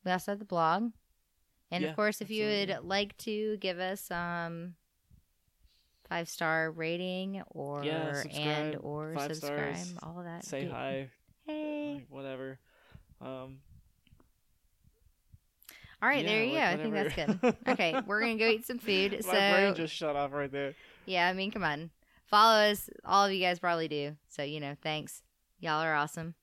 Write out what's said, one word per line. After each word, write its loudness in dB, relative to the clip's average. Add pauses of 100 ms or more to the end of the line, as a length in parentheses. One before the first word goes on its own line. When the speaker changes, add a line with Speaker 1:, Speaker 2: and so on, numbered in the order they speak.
Speaker 1:
we 0
also 0
have -4
the -12
blog. 2 (800)
And -2
Speaker 2:
Yeah, -2
Speaker 1:
of -8
course, 2
if -8
you 0
would 0
Speaker 2:
absolutely. -6
Speaker 1:
like -2
to -2
give -2
us, -4
um, -4 (1400)
five-star -2
rating -4
or, -6
Speaker 2:
Yeah, -2
Speaker 1:
and -4
Speaker 2:
subscribe, -2
Speaker 1:
or -6
Speaker 2:
five -4
Speaker 1:
subscribe, -4
Speaker 2:
stars, -8
Speaker 1:
all -12
of -10
that. -12
Speaker 2:
say -6
Speaker 1:
Do -6
Speaker 2:
hi, -6 (360)
Speaker 1:
Hey. -6
Speaker 2:
like, -14
whatever. -10 (640)
Um, -12 (2500)
Speaker 1:
All 4
right, 2
Speaker 2:
yeah, 0
Speaker 1:
there 4
you 0
Speaker 2:
like, 2
Speaker 1:
go. 4
I 2
think -2
Speaker 2:
whatever. 0 (320)
Speaker 1:
that's -
good. 4 (120)
Speaker 2:
<laughs> -
Speaker 1:
Okay, 2 (100)
we're 0
gonna 2
go 2
eat 2
some -4
food. 2
Speaker 2:
My -4
Speaker 1:
So -2
Speaker 2:
brain 6
just -2
shut 0
off 0
right -2
there. -2 (300)
Speaker 1:
yeah, 2
I 2
mean, -2
come -4
on. -2 (360)
Follow 8
us. -4 (140)
All 6
of 2
you 0
guys 2
probably 2
do. -4 (120)
So, -6
you -4
know, -6
thanks. -6 (360)
Y'all 0
are 2
awesome. -2